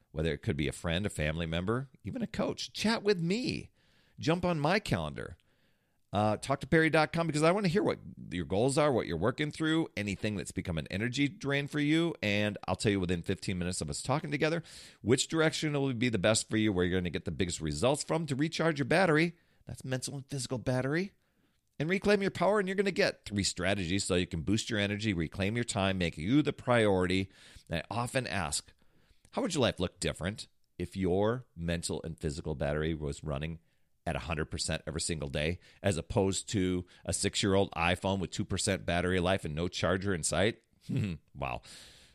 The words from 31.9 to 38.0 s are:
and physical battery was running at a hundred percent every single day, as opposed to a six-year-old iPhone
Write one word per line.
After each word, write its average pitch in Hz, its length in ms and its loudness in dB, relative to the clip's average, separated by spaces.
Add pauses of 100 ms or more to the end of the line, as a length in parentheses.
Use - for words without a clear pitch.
and 80 140 -8
physical 76 380 -4
battery 76 400 0
was 73 300 -6
running 78 340 -6 (480)
at 82 80 -2
a 67 40 -2
hundred 76 260 -2
percent 80 420 -4
every 76 140 -4
single 73 260 -4
day, 78 320 -2 (240)
as 92 140 2
opposed 95 500 0
to 92 380 0 (180)
a - 80 -6
six-year-old 98 600 2
iPhone 92 480 0